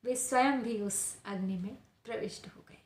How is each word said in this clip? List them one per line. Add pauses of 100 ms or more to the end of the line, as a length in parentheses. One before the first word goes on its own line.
वे
स्वयं
भी
उस
अग्नि
में (280)
प्रविष्ट
हो
गए।